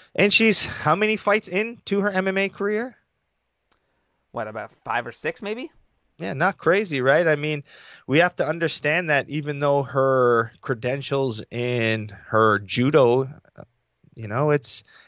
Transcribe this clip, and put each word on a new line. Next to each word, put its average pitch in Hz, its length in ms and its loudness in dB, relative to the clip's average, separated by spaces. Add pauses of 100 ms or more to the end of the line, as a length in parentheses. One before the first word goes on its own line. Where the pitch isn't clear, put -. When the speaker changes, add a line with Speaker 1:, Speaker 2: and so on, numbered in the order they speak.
(140)
Speaker 1:
and 202 180 2
she's 220 320 4
how - 300 0
many 214 220 0
fights 208 320 0
into 202 520 -4
her 202 80 0
M 190 200 -2
M 190 100 -2
A 196 100 0
career? 214 480 -6 (1400)
Speaker 2:
What, 113 160 -6
about 107 240 -10 (120)
five 120 220 -2
or 117 60 -12
six, - 300 -8
maybe? 226 280 -8 (480)
Speaker 1:
Yeah, 185 140 -6
not 165 260 -2
crazy, 170 420 0
right? 147 260 4
I 151 100 2
mean, 147 260 -4 (440)
we 135 120 2
have 175 180 2
to 143 100 0
understand 160 640 -2
that 139 180 0
even 143 320 -6
though 143 220 2
her 127 800 2
credentials 127 880 -4
in 113 580 -2 (180)
her 110 340 4
judo, 127 680 2 (840)
you 113 120 -12
know, 131 240 -2
it's, - 320 -2 (260)